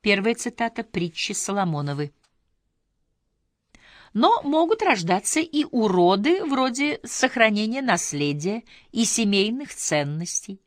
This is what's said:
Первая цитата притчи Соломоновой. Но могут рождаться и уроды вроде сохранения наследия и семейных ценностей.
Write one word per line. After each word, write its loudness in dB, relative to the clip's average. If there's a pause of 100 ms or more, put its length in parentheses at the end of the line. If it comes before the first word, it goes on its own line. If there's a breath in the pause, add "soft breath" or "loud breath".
Первая 2
цитата -6
притчи -6
Соломоновой. -4 (2000 soft breath)
Но 6
могут 2
рождаться 0
и -2
уроды 2
вроде -2
сохранения 0
наследия -2 (280 soft breath)
и 0
семейных 0
ценностей. -4